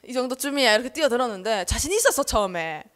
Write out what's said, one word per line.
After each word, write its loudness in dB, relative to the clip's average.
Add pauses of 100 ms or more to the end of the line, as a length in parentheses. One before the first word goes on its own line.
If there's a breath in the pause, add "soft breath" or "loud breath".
"이 -14
정도쯤이야." 0
이렇게 0
뛰어들었는데 0
자신 -4
있었어, 2
처음에. -2 (120)